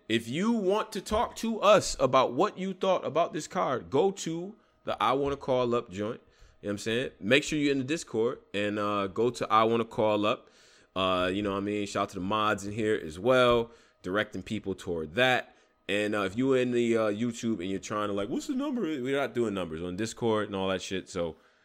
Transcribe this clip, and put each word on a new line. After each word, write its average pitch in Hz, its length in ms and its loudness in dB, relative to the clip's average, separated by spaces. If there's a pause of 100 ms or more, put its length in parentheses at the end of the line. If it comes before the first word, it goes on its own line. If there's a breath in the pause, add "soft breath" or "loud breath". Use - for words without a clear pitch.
if 110 220 0
you 175 220 0
want 208 400 0
to 196 100 -6
talk 214 340 -2
to 226 240 -4
us 190 400 6
about 131 320 4
what 170 240 0
you 190 160 -4
thought 185 320 0
about 156 300 0
this 156 120 -6
card, 127 440 -2
go 160 220 4
to 175 420 -8 (320 soft breath)
the 104 120 -2
I 110 140 4
Wanna 139 240 0
Call 123 380 0
Up 120 160 -2
joint. 104 320 -6 (400 soft breath)
You - 60 -6
know 101 40 -2
what - 0 -
I'm 104 60 -4
saying? 113 320 -2 (100)
Make 127 240 4
sure 156 140 -4
you're 143 140 2
in 139 60 0
the 131 60 -2
Discord 131 540 -2 (160)
and, 104 240 -2
uh, 104 300 -2
go 110 200 0
to 120 240 -4
I 110 120 6
Wanna 113 200 2
Call 107 400 0
Up. 110 240 -2 (480 soft breath)
Uh, 92 360 2
you 101 100 -2
know 101 100 0
what 98 60 -2
I - 20 -2
mean? 104 260 -2
Shout 101 180 -2
out 101 60 -2
to - 40 -18
the 95 80 -6
mods 104 440 0
in 104 60 -8
here 107 320 0
as 80 140 -10
well, 120 520 4 (320 soft breath)
directing 98 400 -2
people 101 320 -6
toward 82 420 -6
that. 123 380 2 (340 soft breath)
And, 104 280 0
uh, 104 60 0
if 95 140 -4
you 131 180 2
in 127 180 2
the, 120 240 2
uh, 110 40 2 (120)
YouTube 113 480 -4
and 90 100 -6
you're 95 80 -4
trying 104 300 -4
to, 101 60 -4
like, 101 160 -4
"What's 214 160 -4
the 294 80 -4
number?" 262 280 -2
We're 135 340 -2
not 127 180 -2
doing 113 180 0
numbers 85 300 -4
on 90 140 -6
Discord 110 500 0
and 98 100 -6
all 95 120 0
that 95 140 0
shit. - 280 -6
So 85 260 -4 (280 soft breath)